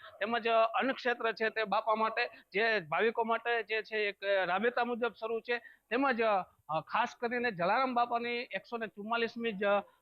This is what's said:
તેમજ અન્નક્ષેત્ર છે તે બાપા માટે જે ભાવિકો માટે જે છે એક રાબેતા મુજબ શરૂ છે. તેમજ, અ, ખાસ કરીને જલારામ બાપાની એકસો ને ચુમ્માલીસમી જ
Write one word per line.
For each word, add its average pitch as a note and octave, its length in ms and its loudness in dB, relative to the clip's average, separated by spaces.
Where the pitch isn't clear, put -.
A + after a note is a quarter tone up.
તેમજ A3+ 280 -2
અન્નક્ષેત્ર A3+ 840 2
છે A3 180 0
તે A3 140 -2
બાપા G#3+ 300 2
માટે A3 320 0
જે G#3+ 280 2
ભાવિકો G3 440 0
માટે A3+ 380 0
જે G#3+ 200 -2
છે A3 140 -6
એક G3 80 -6
રાબેતા A3 400 2
મુજબ A#3+ 360 -2
શરૂ A3+ 200 -4
છે. A#3+ 180 -4
તેમજ, B3+ 300 2
અ, F#3+ 600 0
ખાસ A3 280 0
કરીને A#3+ 300 -2
જલારામ A3 440 0
બાપાની A#3+ 440 0
એકસો G#3+ 380 -8
ને A3+ 100 -4
ચુમ્માલીસમી A3+ 680 -4
જ G3 120 -4